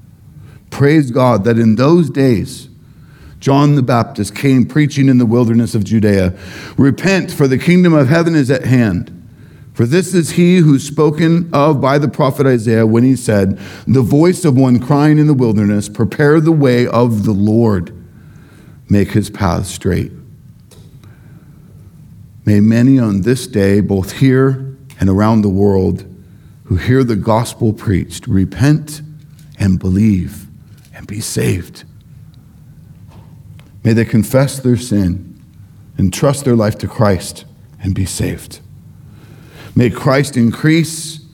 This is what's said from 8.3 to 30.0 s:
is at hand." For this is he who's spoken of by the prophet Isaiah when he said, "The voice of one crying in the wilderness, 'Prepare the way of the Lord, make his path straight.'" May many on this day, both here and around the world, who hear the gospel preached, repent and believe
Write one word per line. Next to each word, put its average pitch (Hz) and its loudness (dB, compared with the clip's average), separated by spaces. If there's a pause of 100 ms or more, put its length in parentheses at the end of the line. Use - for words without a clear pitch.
is 139 0
at - -2
hand." 110 0 (600)
For 117 -2
this 180 -2
is 175 0
he 175 4
who's 151 4
spoken 165 0
of 143 0
by 131 2
the 139 0
prophet 135 -2
Isaiah 113 2
when 113 2
he 131 2
said, 101 0 (280)
"The 127 2
voice 160 2
of 139 2
one 127 4
crying 151 2
in 151 2
the 151 4
wilderness, 107 0
'Prepare 143 0
the 160 2
way 123 2
of 113 0
the 110 0
Lord, 104 0 (960)
make 101 0
his 101 -2
path 87 -4
straight.'" - -6 (2250)
May 104 2
many 120 4
on 101 0
this 120 -2
day, 101 2
both 95 -2
here 131 0 (220)
and 98 0
around 107 2
the 104 0
world, 95 0 (600)
who 92 -4
hear 127 0
the 117 -2
gospel 113 -2
preached, - -6
repent 127 -2 (580)
and 92 0
believe 92 -2 (480)